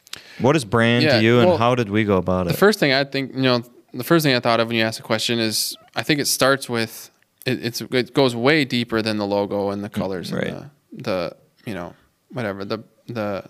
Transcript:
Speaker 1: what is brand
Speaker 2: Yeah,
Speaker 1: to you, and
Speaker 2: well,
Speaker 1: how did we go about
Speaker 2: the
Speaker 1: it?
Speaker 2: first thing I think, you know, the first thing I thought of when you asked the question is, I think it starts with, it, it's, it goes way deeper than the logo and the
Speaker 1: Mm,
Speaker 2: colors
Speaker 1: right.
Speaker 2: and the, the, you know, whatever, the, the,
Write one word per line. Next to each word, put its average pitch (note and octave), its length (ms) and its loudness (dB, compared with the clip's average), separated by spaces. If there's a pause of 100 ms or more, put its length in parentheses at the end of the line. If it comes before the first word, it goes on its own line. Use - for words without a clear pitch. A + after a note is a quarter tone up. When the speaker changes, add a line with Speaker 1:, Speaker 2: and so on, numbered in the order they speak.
(400)
Speaker 1:
what C3+ 160 4
is C3+ 80 -2
brand A#2 400 2
Speaker 2:
Yeah, C3+ 140 4
Speaker 1:
to G#2+ 60 2
you, A#2+ 160 6
and A#2+ 100 6
Speaker 2:
well, E3 80 4
Speaker 1:
how A#2+ 160 2
did A#2+ 160 -2
we G#2+ 140 2
go G2+ 120 2
about F2+ 300 0
Speaker 2:
the E2+ 80 0
Speaker 1:
it? - 20 -8
Speaker 2:
first G#3 240 4
thing D3 120 2
I C#3 120 2
think, C3+ 300 -6
you C3 80 -2
know, B2 200 4 (300)
the B2+ 120 -8
first E3 200 4
thing C#3 100 4
I A#2+ 60 2
thought A#2 200 2
of A2+ 80 0
when A#2 80 -2
you A2+ 60 2
asked A2+ 140 -2
the - 80 -14
question A#2 340 -2
is, A2 380 -2 (180)
I A2+ 80 -6
think D3+ 160 0
it B2+ 80 -2
starts C3 420 0
with, A2+ 420 -6 (360)
it, A#2 180 -4
it's, A#2+ 160 -6
it B2 340 -2
goes C3 200 2
way C3+ 300 2
deeper A#2+ 380 -2
than G#2+ 160 -2
the G#2 80 -2
logo G2+ 440 -2
and G2+ 140 -6
the G#2 60 -8
Speaker 1:
Mm, - 20 -20
Speaker 2:
colors F#2 400 -6
Speaker 1:
right. F#2+ 160 -4
Speaker 2:
and - 220 -12 (220)
the, - 100 -16
the, F#2 340 -6 (300)
you A2 80 -10
know, F2 200 -12 (360)
whatever, G2+ 340 -8
the, G#2+ 140 -8 (280)
the, G#2 440 -6